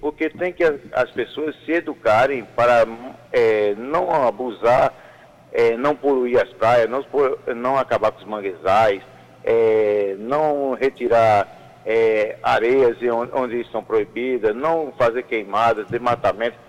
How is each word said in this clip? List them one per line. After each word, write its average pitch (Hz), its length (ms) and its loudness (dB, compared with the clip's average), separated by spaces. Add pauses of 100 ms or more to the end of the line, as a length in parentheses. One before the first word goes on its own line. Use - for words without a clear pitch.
Porque 147 280 -4
tem 175 240 -6
que 175 120 -2
a, 156 100 2 (180)
as 123 200 -2
pessoas 139 420 -6 (100)
se 147 80 -4
educarem 131 720 0 (120)
para, 120 280 4 (480)
é, 110 440 2
não 156 340 -4 (160)
abusar, 120 680 0 (600)
é, 117 240 2
não 143 200 -2
poluir 123 440 0
as 95 100 -2
praias, 117 380 2
não 131 140 -4
po-, 139 360 -2 (180)
não 127 200 -2
acabar 110 360 -2
com - 80 -18
os - 40 -20
manguezais, 98 760 0 (400)
é, 107 760 2
não 139 560 -2
retirar, 113 1080 0
é, 110 580 0
areias 120 560 2
de 120 120 -2
on-, 117 220 -2
onde 123 280 -4
estão 110 220 -8
proibidas, 110 720 -2
não 151 420 -4
fazer 120 280 0
queimadas, 110 640 -2
desmatamento. 117 680 -2 (120)